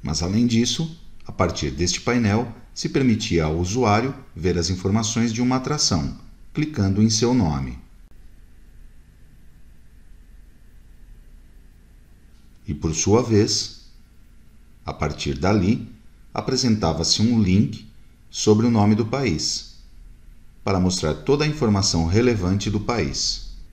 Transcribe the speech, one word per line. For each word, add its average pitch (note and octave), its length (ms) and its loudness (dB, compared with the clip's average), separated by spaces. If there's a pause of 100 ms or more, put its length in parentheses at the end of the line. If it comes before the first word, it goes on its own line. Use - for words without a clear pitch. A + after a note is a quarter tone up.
Mas, D2+ 140 -4
além G2+ 240 2
disso, A#2+ 540 0 (260)
a A2+ 60 -14
partir - 400 -2
deste D#2+ 280 -2
painel, A#2 540 0 (220)
se - 120 -6
permitia G#2+ 580 2
ao D#2 120 0
usuário A2 560 0 (220)
ver F2 200 0
as F2 140 -2
informações A2 640 0
de A#2+ 80 -4
uma B2+ 140 2
atração, B2+ 640 -2 (340)
clicando G#2 480 0
em A2+ 80 6
seu A#2+ 240 2
nome. C#2 460 0 (4000)
E, F2+ 80 -6
por D#2+ 180 -4
sua A2 300 2
vez, - 680 0 (960)
a D2 80 -8
partir D2 460 -4
dali, G2 520 2 (400)
apresentava-se G#2+ 920 0
um A2+ 180 4
link - 480 2 (400)
sobre G#2+ 380 4
o A#2+ 40 2
nome G#2+ 220 4
do A2 140 2
país, - 720 -4 (840)
para G2 160 0
mostrar F2+ 360 0
toda D3 300 2
a - 20 0
informação G2+ 580 0
relevante G2+ 640 2
do G2+ 100 -2
país. - 760 -4 (180)